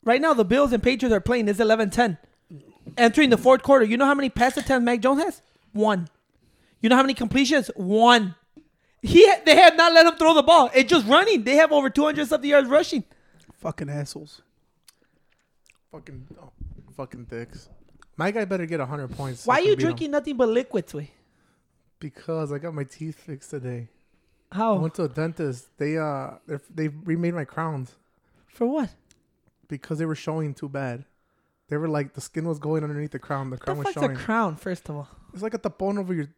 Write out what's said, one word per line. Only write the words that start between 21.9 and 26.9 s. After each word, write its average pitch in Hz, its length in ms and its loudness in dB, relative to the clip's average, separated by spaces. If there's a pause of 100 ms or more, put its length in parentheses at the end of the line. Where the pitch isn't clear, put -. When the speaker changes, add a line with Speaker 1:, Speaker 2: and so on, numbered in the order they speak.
Speaker 3:
Because 156 520 -10
I 143 60 -8
got 160 160 -12
my 143 100 -6
teeth 156 360 -14
fixed 143 300 -18
today. 123 380 -10 (600)
Speaker 1:
How? 214 260 -2
Speaker 3:
I - 20 -2
went 160 160 -4
to 175 100 -4
a 147 40 -4
dentist. 151 600 -8 (100)
They, 151 200 -4
uh, 143 320 -6 (160)
they're, 143 140 -12 (120)
they 156 160 -6
remade 170 460 -6